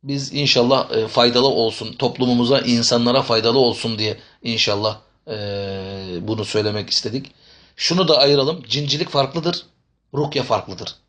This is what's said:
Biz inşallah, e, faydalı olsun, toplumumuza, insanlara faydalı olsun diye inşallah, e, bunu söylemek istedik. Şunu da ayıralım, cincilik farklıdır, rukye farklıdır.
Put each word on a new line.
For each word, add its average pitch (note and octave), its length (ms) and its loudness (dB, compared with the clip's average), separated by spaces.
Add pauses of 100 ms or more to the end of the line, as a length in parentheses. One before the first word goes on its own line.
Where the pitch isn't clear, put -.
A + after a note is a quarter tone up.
Biz C#3 300 -6
inşallah, C3 580 2
e, A2 160 0
faydalı B2 400 4
olsun, A2+ 460 -2
toplumumuza, B2 680 2
insanlara A#2+ 640 2
faydalı A#2 380 2
olsun A2+ 400 0
diye G#2+ 180 -4 (260)
inşallah, G#2+ 540 -2 (300)
e, A2 60 -8 (880)
bunu G#2+ 240 -4
söylemek G#2 440 -2
istedik. B2 420 -4 (440)
Şunu - 320 2
da D3+ 100 6
ayıralım, C#3 520 4
cincilik D3 400 -2
farklıdır, D#3 560 -2 (480)
rukye C#3+ 300 -2
farklıdır. G2 520 -4 (140)